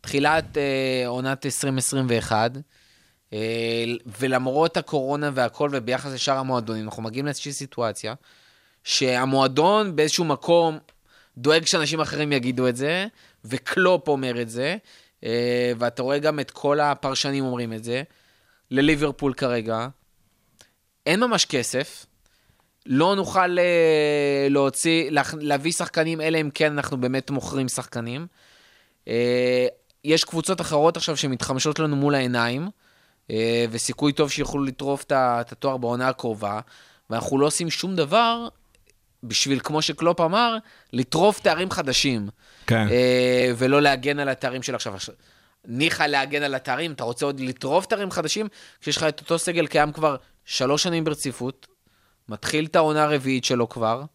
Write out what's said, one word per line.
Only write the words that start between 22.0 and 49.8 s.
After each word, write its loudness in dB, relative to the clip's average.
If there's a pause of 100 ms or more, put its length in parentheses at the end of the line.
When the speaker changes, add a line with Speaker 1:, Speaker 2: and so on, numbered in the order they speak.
Speaker 1:
לא 4
נוכל, 2
אה, 6 (840)
להוציא, 2
להכ-, 0
להביא 0
שחקנים, -2
אלא 0
אם -2
כן 2
אנחנו -4
באמת -2
מוכרים -4
שחקנים. -8 (840)
אה, 2 (380)
יש 4
קבוצות -2
אחרות 2
עכשיו -4
שמתחמשות -2
לנו 0
מול 2
העיניים, 0 (600)
אה, 0
וסיכוי -2
טוב 0
שיוכלו -4
לטרוף -4
את -4
ה-, 2
את -8
התואר -4
בעונה -2
הקרובה, -4 (500)
ואנחנו -2
לא 6
עושים -2
שום -4
דבר 0 (760)
בשביל, 0
כמו -2
שקלופ 0
אמר, 2 (360)
לטרוף 2
תארים 0
חדשים. 0 (380)
Speaker 2:
כן. 2
Speaker 1:
אה, 4
ולא 4
להגן 2
על -2
התארים -4
של -6
עכשיו. -8
עכשיו, -12 (500)
ניחא 0
להגן 0
על -2
התארים, -4
אתה -8
רוצה -4
עוד -4
לטרוף -2
תארים -2
חדשים, -4 (340)
כשיש -4
לך -4
את -2
אותו -2
סגל 0
קיים 2